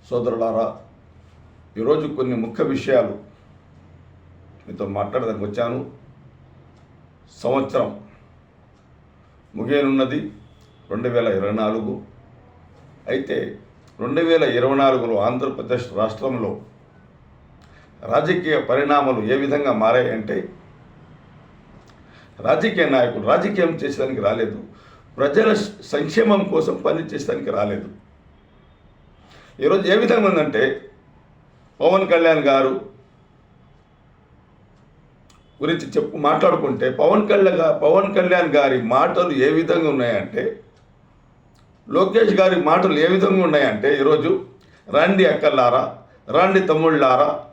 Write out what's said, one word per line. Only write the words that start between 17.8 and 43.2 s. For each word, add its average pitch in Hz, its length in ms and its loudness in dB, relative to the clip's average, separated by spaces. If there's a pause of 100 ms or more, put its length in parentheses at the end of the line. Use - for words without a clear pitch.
రాజకీయ 151 580 -2
పరిణామాలు 131 720 0
ఏ - 20 2
విధంగా 139 380 -2
మారాయంటే, 110 760 0 (1900)
రాజకీయ 156 500 0
నాయకులు 120 380 0
రాజకీయం 180 420 0
చేసేదానికి 135 520 -6
రాలేదు, 107 420 -4 (540)
ప్రజల 208 360 2 (300)
సంక్షేమం 196 600 0
కోసం - 420 -2
పనిచేసేదానికి 151 680 -4
రాలేదు. 98 380 -4 (1700)
ఈరోజు 185 320 2
ఏ 214 40 4
విధంగా 220 340 2
ఉందంటే, - 600 0 (920)
పవన్ 190 260 2
కళ్యాణ్ 165 320 4
గారు 135 420 2 (2750)
గురించి 160 260 -4
చెప్పు 147 280 -4
మాట్లాడుకుంటే, 147 720 0
పవన్ 196 400 2
కళ్యాణ్ 190 300 4
గా-, 160 180 2
పవన్ 196 380 2
కళ్యాణ్ 175 400 2
గారి 131 260 2
మాటలు 127 500 2
ఏ 139 180 2
విధంగా 160 400 0
ఉన్నాయంటే, 127 720 -4 (1300)
లోకేష్ 190 440 2
గారి 185 280 2
మాటలు 160 380 2
ఏ 160 80 4
విధంగా 190 360 2